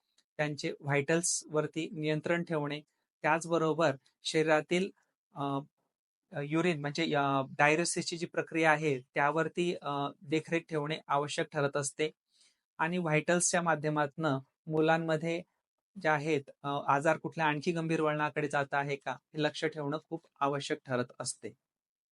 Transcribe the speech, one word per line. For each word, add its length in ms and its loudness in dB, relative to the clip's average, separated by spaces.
त्यांचे 440 -2
व्हायटल्सवरती 1120 0
नियंत्रण 500 0
ठेवणे, 380 -4
त्याचबरोबर 720 2
शरीरातील, 680 2
अ, 240 -4
अ, 80 -6
युरिन 400 0
म्हणजे, 340 -2
अ, 280 2
डायरेसिसची 600 4
जी 80 -6
प्रक्रिया 460 2
आहे 280 2
त्यावरती, 840 0
अ, 260 -4
देखरेख 380 -2
ठेवणे 280 -4
आवश्यक 440 0
ठरत 240 0
असते 340 -2
आणि 200 0
व्हायटल्सच्या 640 2
माध्यमातनं 760 0
मुलांमध्ये 760 0
ज्या 140 2
आहेत, 260 0
अ, 60 -6
आजार 480 2
कुठल्या 300 -4
आणखी 260 0
गंभीर 280 -2
वळणाकडे 480 0
जात 240 0
आहे 240 -2
का 140 -8
हे 320 -6
लक्ष 220 -2
ठेवणं 340 -4
खूप 180 -10
आवश्यक 460 -2
ठरत 180 0
असते. 280 -10